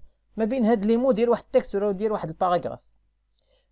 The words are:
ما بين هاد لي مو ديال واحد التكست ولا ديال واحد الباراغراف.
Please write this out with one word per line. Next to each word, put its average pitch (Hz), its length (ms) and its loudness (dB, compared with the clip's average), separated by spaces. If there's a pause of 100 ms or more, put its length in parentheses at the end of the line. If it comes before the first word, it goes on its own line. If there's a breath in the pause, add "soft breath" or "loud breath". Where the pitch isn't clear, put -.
(380)
ما 220 80 -2
بين 240 200 0
هاد 208 200 2
لي 226 120 2
مو 262 140 2
ديال 233 180 2
واحد 233 140 0
التكست - 320 -2
ولا 202 160 0
ديال 202 200 -4
واحد 190 180 -4
الباراغراف. 175 500 -2 (920)